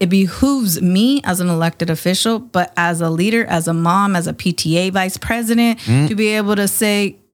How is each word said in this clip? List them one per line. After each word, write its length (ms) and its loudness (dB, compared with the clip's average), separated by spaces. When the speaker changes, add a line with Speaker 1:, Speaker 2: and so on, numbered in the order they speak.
Speaker 1:
it 60 2
behooves 720 0
me 420 2
as 180 -2
an 80 0
elected 400 0
official, 500 -2
but 360 -4
as 240 0
a 100 0
leader, 360 0
as 240 -2
a 40 0
mom, 440 2
as 100 -2
a 60 -6
P 180 -4
T 260 -2
A 120 0
vice 280 -2
president, 640 0
Speaker 2:
Mm. 300 2
Speaker 1:
to 60 -2
be 140 0
able 280 0
to 100 0
say, 480 0